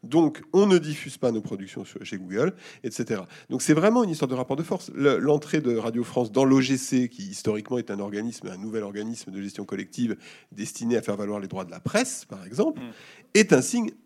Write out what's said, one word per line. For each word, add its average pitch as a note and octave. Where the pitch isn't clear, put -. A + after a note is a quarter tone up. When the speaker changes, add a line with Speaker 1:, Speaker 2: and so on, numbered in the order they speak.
Speaker 1:
Donc, D3+
on G3
ne F#3
diffuse D3+
pas B2
nos A2
productions G2
sur, -
chez G2+
Google, G2
et A#2
cetera. G#2+
Donc, B2+
c'est -
vraiment A3
une F#3+
histoire D3+
de B2+
rapport B2+
de D#3+
force. -
Le, B2+
l'entrée D3+
de A#2+
Radio A2+
France A#2+
dans C3
l'O C3+
G C3
C, B2+
qui -
historiquement B2
est A2
un G2+
organisme, G#2
un F#2
nouvel G#2+
organisme G#2
de G2
gestion G2+
collective G#2
destiné A2+
à G#2+
faire G2+
valoir G#2
les G2
droits F#2+
de E2+
la F2+
presse, -
par F#2+
exemple, C3+
Speaker 2:
Mm. A#2+
Speaker 1:
est G3+
un C3
signe A3